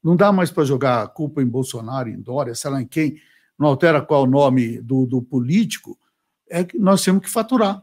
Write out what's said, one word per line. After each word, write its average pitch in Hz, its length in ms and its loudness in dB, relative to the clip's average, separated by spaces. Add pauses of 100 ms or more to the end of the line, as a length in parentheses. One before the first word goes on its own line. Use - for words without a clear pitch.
não 165 100 4
dá 202 160 4
mais 185 200 2
pra 156 140 0
jogar 127 380 0
a 104 60 -8
culpa 143 340 -6
em 127 40 2
Bolsonaro, 123 640 -6
em 101 100 -14
Dória, 123 340 -8
sei 143 160 -8
lá 135 120 -4
em 120 40 -8
quem, 156 300 -4 (420)
não 147 100 2
altera 147 340 4
qual 143 220 2
o - 20 2
nome 127 560 2
do, 131 240 0
do 123 160 -2
político, 147 760 -2 (480)
é 170 160 -4
que 180 160 -6
nós 190 240 4
temos 190 200 2
que - 80 -12
faturar, 220 520 -2